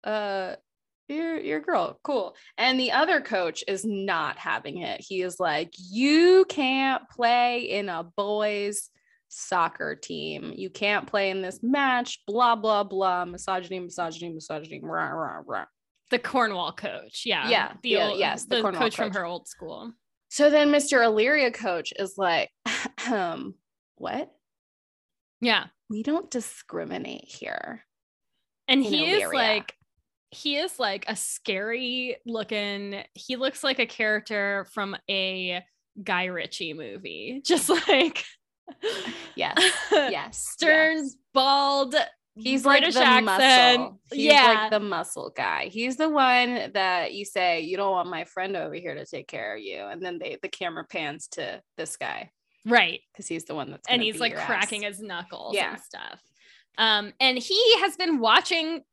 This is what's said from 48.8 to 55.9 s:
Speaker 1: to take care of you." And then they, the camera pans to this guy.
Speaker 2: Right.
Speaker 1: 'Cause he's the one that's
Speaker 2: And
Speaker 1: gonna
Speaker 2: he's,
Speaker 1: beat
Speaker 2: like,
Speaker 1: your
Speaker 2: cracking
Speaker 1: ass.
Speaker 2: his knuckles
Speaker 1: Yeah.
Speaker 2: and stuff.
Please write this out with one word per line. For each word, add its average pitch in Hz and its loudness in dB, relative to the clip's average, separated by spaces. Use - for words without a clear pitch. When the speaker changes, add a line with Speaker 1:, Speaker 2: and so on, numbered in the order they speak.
Speaker 1:
to 143 -12
take 131 -12
care 107 -8
of 110 -12
you." 98 -10
And 101 -10
then 175 -8
they, 156 -10
the 190 -8
camera 165 -8
pans 156 -8
to - -10
this - -10
guy. 65 -10
Speaker 2:
Right. 214 4
Speaker 1:
'Cause 196 -18
he's 165 -6
the 151 -10
one 143 -8
that's - -16
Speaker 2:
And 247 2
Speaker 1:
gonna 220 0
Speaker 2:
he's, 214 -2
Speaker 1:
beat 180 -8
Speaker 2:
like, 233 0
Speaker 1:
your - -6
Speaker 2:
cracking 208 -4
Speaker 1:
ass. 202 -8
Speaker 2:
his 202 -14
knuckles 185 -10
Speaker 1:
Yeah. 135 -2
Speaker 2:
and - -14
stuff. - -16